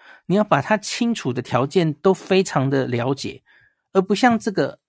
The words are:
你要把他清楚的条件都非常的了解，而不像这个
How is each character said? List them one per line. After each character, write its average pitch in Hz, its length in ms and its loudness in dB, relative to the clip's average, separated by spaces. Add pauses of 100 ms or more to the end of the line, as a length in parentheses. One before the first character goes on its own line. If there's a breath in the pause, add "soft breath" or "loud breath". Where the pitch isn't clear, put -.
(260 loud breath)
你 180 100 0
要 208 80 2
把 143 180 2
他 214 140 0
清 233 360 -2
楚 131 200 -4
的 120 100 -6
条 127 240 0
件 160 280 2
都 190 200 2
非 190 280 0
常 135 280 0
的 135 160 0
了 123 280 -2
解， - 280 -10 (500 soft breath)
而 190 80 2
不 196 140 2
像 233 240 4
这 220 140 -6
个 147 260 -2 (100)